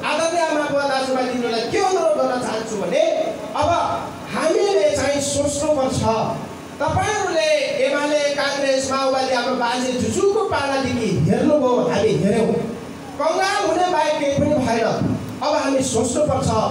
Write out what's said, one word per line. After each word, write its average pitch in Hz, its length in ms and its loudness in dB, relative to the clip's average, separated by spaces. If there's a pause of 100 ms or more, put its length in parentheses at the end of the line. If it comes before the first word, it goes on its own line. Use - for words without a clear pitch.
(100)
आदरणीय 330 320 0
आमा 311 280 0
बुवा, 285 200 0
दाजुभाइ, 262 340 0
दिदीहरूलाई 240 460 -2
के 415 80 0
अनुरोध 349 400 2
गर्न 262 240 2
चाहन्छु 214 400 -4
भने, 220 200 2 (520)
अब 302 140 0 (640)
हामीले 311 640 2
चाहिँ 277 240 0
सोच्नुपर्छ। 285 800 0 (800)
तपाईँहरूले 349 680 0 (340)
एमाले, 294 360 2 (140)
काङ्ग्रेस, 269 560 0
माओवादी, 269 440 0
हाम्रो 254 200 0
बाजे 247 380 -2
जुजूको 392 520 0
पालादेखि 269 640 -2 (220)
हेर्नुभयो, 254 440 4 (180)
हामी 151 200 2 (120)
हेऱ्यौँ, 226 280 2 (680)
कङ्गाल 381 460 0
हुने 339 260 2
बाहेक 302 280 2
केही 277 200 0
पनि 294 140 4
भएन। 226 320 2 (560)
अब 302 120 0
हामी 269 280 2
सोच्नुपर्छ 269 640 0 (220)